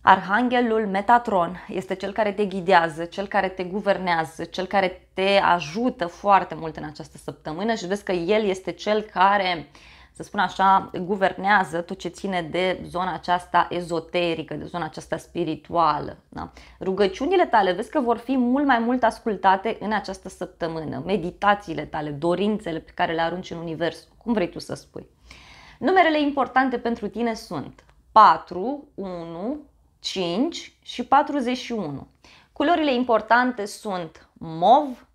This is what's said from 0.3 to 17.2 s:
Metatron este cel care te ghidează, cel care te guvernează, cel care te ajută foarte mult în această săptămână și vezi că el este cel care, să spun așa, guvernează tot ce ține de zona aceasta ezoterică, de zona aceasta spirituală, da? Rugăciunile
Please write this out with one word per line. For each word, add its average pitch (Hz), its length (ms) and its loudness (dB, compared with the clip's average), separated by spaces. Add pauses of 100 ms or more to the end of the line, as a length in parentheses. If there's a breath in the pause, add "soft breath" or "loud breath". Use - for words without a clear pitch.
Metatron 196 800 0
este 185 260 -6
cel 190 180 -8
care 208 200 0
te 202 120 0
ghidează, 170 600 2
cel 196 220 -8
care 196 220 -2
te 185 160 -8
guvernează, 180 800 -2
cel - 220 -8
care 185 480 -2
te 196 300 4
ajută 175 640 0
foarte 180 480 2
mult 160 220 -10
în 156 80 -10
această 151 320 -14
săptămână 160 580 -4
și 196 120 -8
vezi 196 180 -4
că - 80 -2
el 185 320 0
este 185 280 -4
cel 208 280 -2
care, 185 720 0 (420 loud breath)
să - 100 -14
spun 208 180 -6
așa, 190 500 4 (100)
guvernează 185 800 0
tot 185 180 -8
ce - 100 -8
ține 180 340 -4
de 175 420 -2
zona 175 280 -4
aceasta 175 580 0
ezoterică, 165 840 -2
de 151 100 -10
zona 160 200 -8
aceasta 156 320 -8
spirituală, 156 1000 -2 (120)
da? - 220 -10 (300 loud breath)
Rugăciunile 208 680 2